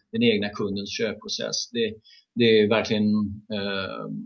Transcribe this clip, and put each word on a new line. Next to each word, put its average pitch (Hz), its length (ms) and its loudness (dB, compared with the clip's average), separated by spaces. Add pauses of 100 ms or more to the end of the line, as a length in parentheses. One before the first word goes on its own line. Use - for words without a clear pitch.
(120)
den 113 100 0
egna 104 260 4
kundens 101 480 -6
köpprocess. 107 760 -6
Det, 113 220 -2 (400)
det 120 100 4
är 107 240 6
verkligen, 107 360 2 (480)
eh, 101 520 -6 (220)